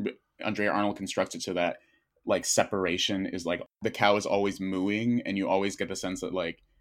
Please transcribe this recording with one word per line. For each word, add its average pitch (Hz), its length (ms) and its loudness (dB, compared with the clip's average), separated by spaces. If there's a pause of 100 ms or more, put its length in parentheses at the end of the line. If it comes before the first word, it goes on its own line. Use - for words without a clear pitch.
(400)
Andrea 104 320 0
Arnold 101 260 0
constructs 95 360 -2
it 87 80 -10
so 95 120 -4
that, 87 240 0 (460)
like, 95 220 0
separation 95 800 0
is, 87 200 -6
like, 85 160 -2 (200)
the - 100 -2
cow 104 240 6
is 104 100 0
always 101 340 2
mooing, 104 640 0
and 98 120 -2
you 98 100 0
always 98 280 2
get 98 140 -4
the 95 60 -6
sense 92 260 -6
that, 85 120 -4
like, 85 300 -4 (180)